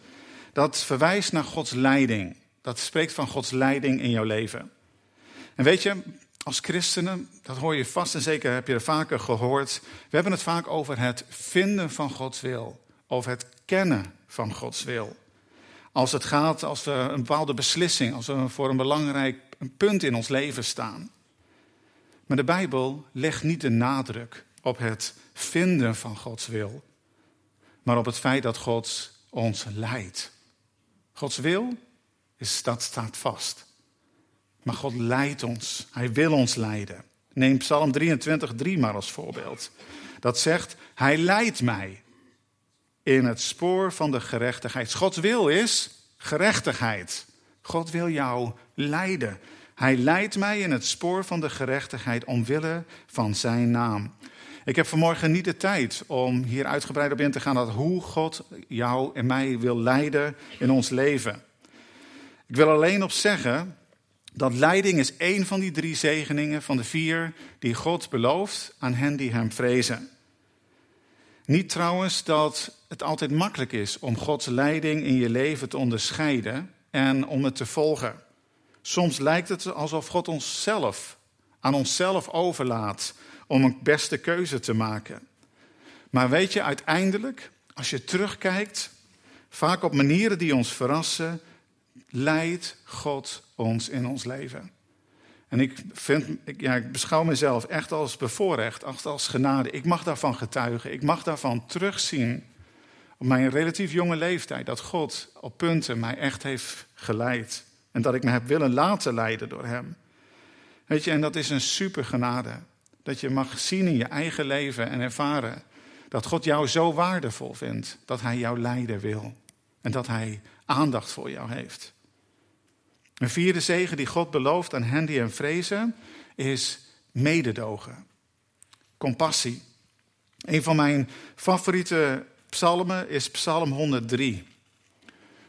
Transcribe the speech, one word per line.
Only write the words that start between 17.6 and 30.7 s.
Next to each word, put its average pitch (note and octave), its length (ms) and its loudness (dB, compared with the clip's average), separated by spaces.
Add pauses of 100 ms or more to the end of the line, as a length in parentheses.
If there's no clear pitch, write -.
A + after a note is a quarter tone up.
als A#2 120 -8
we C3+ 220 0
voor C3+ 220 -2
een C3 60 2
belangrijk C#3 600 2 (380)
punt G3+ 260 4
in C3+ 120 2
ons A#2 140 -2
leven C3+ 360 0
staan. B2 460 -6 (1160)
Maar C3+ 100 0
de C3+ 80 2
Bijbel C#3 680 0
legt C#3+ 300 -2
niet D#3+ 180 0
de C#3 100 0
nadruk A#2 760 0 (180)
op B2 160 -2
het A2 360 -4 (180)
vinden E3 640 2
van A2 200 -10
Gods - 300 -10
wil, A2 380 -6 (1000)
maar A#2+ 160 4
op A#2 60 0
het A#2 140 -4
feit C3 240 2
dat A2+ 140 -2
God - 560 -4 (180)
ons A2+ 340 -2 (100)
leidt. A2 580 -8 (800)